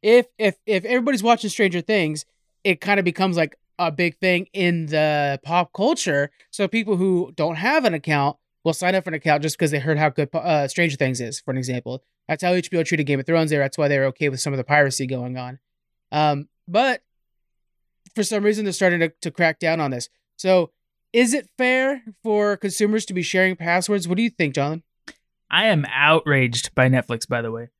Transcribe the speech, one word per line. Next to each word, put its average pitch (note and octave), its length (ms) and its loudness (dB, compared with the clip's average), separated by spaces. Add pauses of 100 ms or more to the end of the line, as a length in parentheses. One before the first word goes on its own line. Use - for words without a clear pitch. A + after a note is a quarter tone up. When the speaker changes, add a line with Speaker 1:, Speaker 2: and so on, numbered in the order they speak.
Speaker 1:
If, A#3 240 4 (120)
if, G#3 180 0 (100)
if F#3+ 180 0
everybody's B3 400 0
watching A3+ 260 2
Stranger F3+ 300 0
Things, D#3+ 440 -2 (380)
it F#3 180 0
kinda G3+ 220 0
becomes, F3+ 340 0
like, D#3+ 200 -2 (240)
a E3+ 100 0
big D#3+ 280 -2
thing F3+ 340 0
in E3+ 340 0
the D3 580 2
pop F3 280 -2
culture. F3+ 580 0 (220)
So G3 160 -2
people G#3+ 280 -2
who F3+ 400 0
don't D#3+ 200 -2
have B3+ 280 0
an F3+ 100 2
account C#3+ 420 -2 (280)
will E3 100 2
sign F#3 200 0
up F#3 100 0
for F3+ 60 -8
an D#3+ 40 -6
account D3+ 280 0
just D3+ 160 -4
'cause D#3 140 2
they D3+ 80 -2
heard D3+ 180 0
how D#3 120 2
good, C#3+ 240 -2
uh, D3+ 340 0
Stranger D#3+ 280 -2
Things C3 240 -2
is, A#2 200 -10
for - 120 -10
an C3 40 -2
example. B2+ 480 -6 (240)
That's D3+ 140 -4
how F3+ 100 2
H F3+ 180 0
B F3+ 80 -2
O E3 40 2
treated D#3 240 0
Game C#3+ 140 0
of C3 60 -8
Thrones D#3+ 240 2
there. D3 100 2
That's C3+ 180 -2
why D3+ 100 2
they C#3+ 100 2
were C3+ 80 2
okay C#3+ 220 -2
with C3 120 -4
some C#3+ 120 -4
of C#3 40 -4
the B2+ 80 -4
piracy C#3+ 420 2
going B2+ 320 -6
on. B2+ 200 -12 (540)
Um, D3 360 0 (180)
but A#3+ 360 0 (1120)
for G#3+ 100 -2
some G#3 200 -2
reason, G#3+ 200 2
they're G3 80 -2
starting F3 280 2
to, E3 100 0 (120)
to D#3+ 80 -6
crack E3 300 -2
down E3 200 0
on C#3+ 120 -2
this. A#2+ 160 -8 (280)
So F#3 360 2 (400)
is A#3 220 4
it C#4+ 220 -4
fair C4 460 0 (200)
for G#3 340 0
consumers G#3+ 500 -2
to F#3+ 80 -10
be F3+ 80 -2
sharing F#3 340 0
passwords? F3+ 520 -2
What F3+ 80 0
do A3 60 0
you A#3 80 0
think, D3 240 -2
John? D3+ 280 -2 (680)
Speaker 2:
I F#3+ 160 2
am D#3+ 240 2
outraged C#3 840 2
by B2+ 140 4
Netflix, B2 380 0
by A#2+ 160 -2
the A#2 80 -6
way. A#2 180 -12 (120)